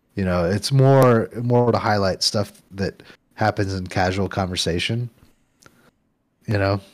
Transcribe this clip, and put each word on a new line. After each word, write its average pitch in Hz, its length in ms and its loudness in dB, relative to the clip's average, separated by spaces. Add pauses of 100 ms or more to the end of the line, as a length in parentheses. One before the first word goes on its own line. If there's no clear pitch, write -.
(160)
You 101 100 -2
know, 90 200 0
it's 101 260 -2
more, 131 580 4 (120)
more 120 300 2
to 104 60 2
highlight 101 460 0
stuff - 380 -4 (100)
that 98 320 -8 (320)
happens 104 380 -2
in 90 140 -6
casual 92 420 -2
conversation. 92 800 -4 (1400)
You 110 100 -2
know, 98 240 0 (120)